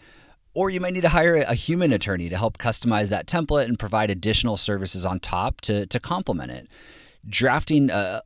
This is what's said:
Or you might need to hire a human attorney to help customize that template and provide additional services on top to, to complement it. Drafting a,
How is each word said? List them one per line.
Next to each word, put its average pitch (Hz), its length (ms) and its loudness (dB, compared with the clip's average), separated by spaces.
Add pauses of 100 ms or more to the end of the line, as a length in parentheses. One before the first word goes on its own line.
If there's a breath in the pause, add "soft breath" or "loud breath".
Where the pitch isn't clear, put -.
(540 soft breath)
Or 190 160 0
you 185 100 -2
might 180 140 -4
need 180 80 -4
to 170 80 4
hire 170 260 4
a 139 180 2
human 160 380 0
attorney 95 380 -2
to 90 80 -4
help 110 200 -2
customize 107 520 0
that 98 180 -4
template 147 380 0
and 117 120 -2
provide 107 320 0
additional 104 460 0
services 98 500 -2
on 90 140 -2
top 95 420 -2
to, 104 260 0
to 123 120 -2
complement 98 520 -4
it. 62 180 -16 (580 loud breath)
Drafting 135 640 2
a, 101 360 -2